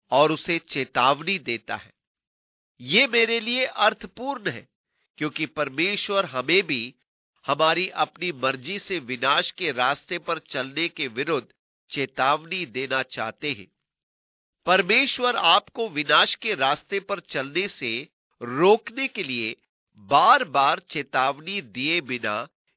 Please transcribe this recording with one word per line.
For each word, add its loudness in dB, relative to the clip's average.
और 6
उसे -2
चेतावनी 0
देता -6
है। -20
ये 4
मेरे 2
लिए -2
अर्थपूर्ण -2
है, -12
क्योंकि -4
परमेश्वर -2
हमें 0
भी -6
हमारी 4
अपनी -4
मर्जी -4
से -6
विनाश 0
के -4
रास्ते -2
पर -4
चलने -4
के -6
विरुद्ध -4
चेतावनी -2
देना -4
चाहते -6
हैं। -12
परमेश्वर 2
आपको 2
विनाश 2
के -6
रास्ते -2
पर -6
चलने -6
से -8
रोकने 2
के -10
लिए -6
बार-बार 4
चेतावनी -4
दिए -4
बिना -6